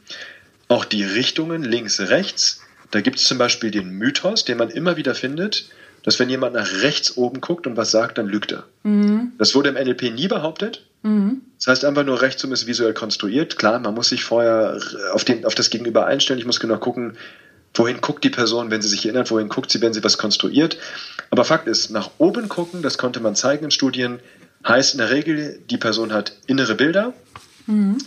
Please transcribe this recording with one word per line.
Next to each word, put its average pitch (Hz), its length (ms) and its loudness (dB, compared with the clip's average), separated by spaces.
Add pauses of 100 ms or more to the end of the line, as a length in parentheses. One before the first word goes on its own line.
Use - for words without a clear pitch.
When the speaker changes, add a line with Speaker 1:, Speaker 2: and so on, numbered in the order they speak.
(680)
Speaker 1:
Auch - 160 4
die 104 180 -2
Richtungen 147 640 -2
links, 113 360 0
rechts, 123 600 0 (320)
da 107 80 2
gibt's 123 240 0
zum 131 140 2
Beispiel 117 340 2
den 95 180 -2
Mythos, 131 540 -2
den 190 140 -2
man 113 120 0
immer 165 260 0
wieder 135 200 -2
findet, 160 480 -4 (400)
dass 107 160 0
wenn 123 100 2
jemand 127 240 -2
nach 101 280 -2
rechts - 340 0
oben 127 240 0
guckt - 260 -4
und 117 100 -4
was 110 140 0
sagt, 113 280 2
dann 107 100 -2
lügt 104 240 -2
er. - 120 -10 (200)
Speaker 2:
Mhm. 208 540 2
Speaker 1:
Das 107 160 2
wurde 143 160 6
im 131 60 -4
N 131 120 0
L 123 60 2
P 123 160 -2
nie 131 180 -2
behauptet. 185 560 -4 (180)
Speaker 2:
Mhm. 214 380 2 (180)
Speaker 1:
Das - 100 -4
heißt 131 180 4
einfach 143 180 2
nur, 131 160 2
rechts 127 240 0
oben 131 80 -2
ist 117 140 -2
visuell 113 260 2
konstruiert. 110 640 -2
Klar, 110 240 2
man 107 140 -2
muss 117 160 0
sich 123 120 -2
vorher 113 560 2 (340)
auf - 120 0
den, 117 220 0
auf 110 80 0
das 120 160 2
Gegenüber 113 360 2
einstellen. 135 320 2
Ich 117 80 -6
muss 120 140 -2
genau 110 160 0
gucken, 117 400 -4 (600)
wohin 117 240 0
guckt - 220 -4
die 135 80 4
Person, 117 400 0
wenn 110 120 0
sie 107 60 -2
sich 101 160 -2
erinnert, 117 280 0
wohin 110 160 2
guckt - 240 -4
sie, 110 80 0
wenn 113 120 2
sie 107 120 -4
was 101 120 4
konstruiert. 139 600 2 (540)
Aber - 140 4
Fakt - 220 0
ist, 110 240 -2
nach 107 280 -4
oben 208 300 2
gucken, 175 340 -6
das 135 160 -4
konnte 123 200 -4
man 110 160 -2
zeigen 143 300 0
in 147 80 -4
Studien, 123 480 -2 (480)
heißt 131 260 4
in 139 40 -4
der 110 120 2
Regel, 151 480 -2 (100)
die 120 100 -2
Person 110 340 -2
hat 104 220 -2 (120)
innere 131 300 2
Bilder. 190 380 2 (520)
Speaker 2:
Mhm. 208 400 4